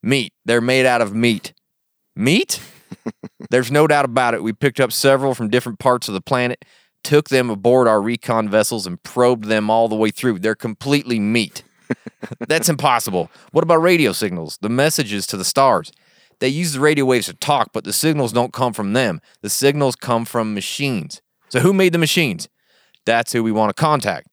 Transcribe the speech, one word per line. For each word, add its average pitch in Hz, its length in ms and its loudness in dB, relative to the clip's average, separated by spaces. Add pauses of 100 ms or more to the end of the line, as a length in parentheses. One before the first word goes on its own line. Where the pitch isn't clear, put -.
"Meat. 120 300 -2 (120)
They're 117 160 2
made 127 240 2
out 123 160 4
of 104 140 -2
meat." 113 380 0 (600)
"Meat?" 170 440 0 (460)
<laughs> - 440 -16
"There's 123 220 0
no 147 160 4
doubt 147 180 2
about 120 300 0
it. 87 80 -6
We 107 100 -4
picked 135 260 -2
up 123 120 2
several 135 420 2
from 113 160 -4
different 120 300 -2
parts 123 280 0
of 107 60 -6
the 95 80 -4
planet, 123 420 -2 (400)
took 147 260 0
them 127 200 2
aboard 117 380 2
our 110 140 4
recon 113 480 -2
vessels, 104 360 0
and 87 160 -10
probed 123 440 0
them 107 260 0
all 113 160 2
the 110 80 -2
way 110 160 0
through. 113 280 -2
They're 110 160 -2
completely 123 640 -4
meat." 107 440 -2 (260)
<laughs> - 580 -10
"That's 160 220 0
impossible. 120 600 0 (200)
What 160 120 2
about 165 180 4
radio 165 300 4
signals? 87 500 -6
The 104 80 -4
messages 120 580 0
to 104 100 -8
the 92 80 -6
stars?" 123 460 2 (480)
"They 131 100 0
use 156 240 -4
the 131 80 -4
radio 147 240 2
waves 127 220 2
to - 60 -12
talk, 139 400 -2
but 110 120 -6
the 101 80 -6
signals 147 400 0
don't 120 200 0
come 123 200 -2
from 101 200 -4
them. 113 280 0 (200)
The 104 80 -10
signals 139 460 2
come 117 300 -2
from 110 280 -4
machines." 104 680 -6 (280)
"So 127 120 0
who 175 120 4
made 185 200 2
the 170 60 0
machines?" 151 500 -2 (560)
"That's 117 260 0
who 120 100 0
we 110 120 0
wanna 107 200 2
contact. 123 600 -2